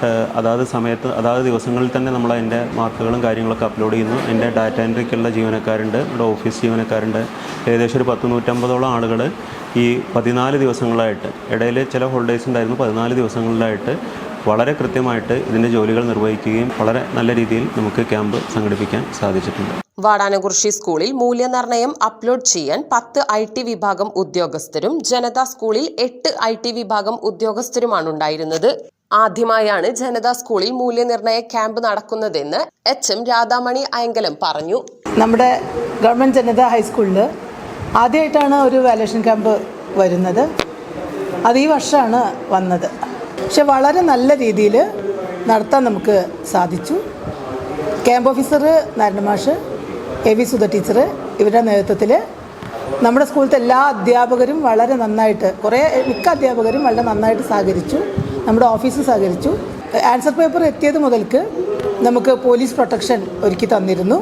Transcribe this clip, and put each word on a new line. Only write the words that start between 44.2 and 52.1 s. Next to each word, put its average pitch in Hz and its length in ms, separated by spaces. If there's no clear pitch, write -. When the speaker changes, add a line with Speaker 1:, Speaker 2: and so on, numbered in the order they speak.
Speaker 3:
രീതിയിൽ 208 340
നടത്താൻ 220 380
നമുക്ക് 208 260
സാധിച്ചു. 180 420
ക്യാമ്പ് 247 240
ഓഫീസർ 269 320
നാരായണ 202 300
മാഷ്, 208 260
എ - 80
വി 240 120
സുധ 220 220
ടീച്ചർ, 202 260
ഇവരുടെ 208 280
നേതൃത്വത്തിൽ 202 440